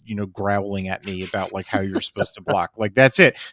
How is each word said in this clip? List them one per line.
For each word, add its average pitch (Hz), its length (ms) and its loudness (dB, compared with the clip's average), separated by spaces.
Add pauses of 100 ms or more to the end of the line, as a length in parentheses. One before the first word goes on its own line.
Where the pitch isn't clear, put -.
you 110 140 -8
know, 104 100 -4
growling 98 600 -2
at - 160 -6
me 92 180 -6
about, 92 300 -6
like, 95 140 -6
how 107 120 -4
you're 95 220 -2
supposed - 340 -6
to 101 60 -18
block. 92 360 -2
Like, 107 180 -2
that's 131 260 6
it. 143 180 6 (140)